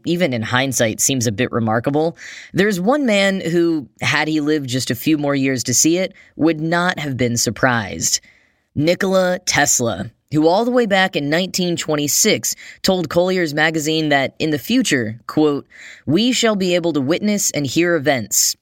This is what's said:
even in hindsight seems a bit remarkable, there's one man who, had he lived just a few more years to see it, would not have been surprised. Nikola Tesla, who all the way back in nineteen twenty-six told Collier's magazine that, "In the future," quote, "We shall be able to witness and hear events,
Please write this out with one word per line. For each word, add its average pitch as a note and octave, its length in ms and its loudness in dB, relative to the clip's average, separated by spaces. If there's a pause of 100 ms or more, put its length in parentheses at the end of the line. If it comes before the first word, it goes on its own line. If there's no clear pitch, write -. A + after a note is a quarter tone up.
even E3+ 260 0
in A#2 80 -2
hindsight A#2+ 600 0
seems B2+ 260 0
a A#2+ 60 0
bit A#2 180 -2
remarkable, A#2+ 680 0 (380)
there's F#3+ 260 0
one C4+ 240 0
man G3 360 2
who, E3 480 0 (120)
had D3+ 280 0
he D#3 120 0
lived D3 280 0
just B2 240 -2
a - 20 -2
few D#3 240 0
more C#3+ 160 0
years C3+ 300 0
to B2 100 -2
see E3 240 2
it, F#3 160 -4 (220)
would D#3+ 240 2
not F3 400 0
have C#3+ 160 -4
been A#2+ 200 0
surprised. A2+ 840 -2 (560)
Nikola F3+ 640 0
Tesla, A#2 680 0 (220)
who D#3 160 4
all G3 160 4
the B3 60 0
way A#3+ 160 2
back F#3+ 280 0
in C#3+ 140 -2
nineteen F3 480 0
twenty-six D3 800 -2 (240)
told F3+ 300 0
Collier's F3+ 420 2
magazine D#3 560 0
that, C#3 300 2
"In D#3 100 0
the D3 100 0
future," C3 680 0
quote, D3 400 0 (400)
"We G#3 260 2
shall A3 240 2
be F#3 180 0
able E3+ 200 0
to D3 80 2
witness G3 480 0
and C#3+ 160 -2
hear E3+ 300 2
events, C3 640 0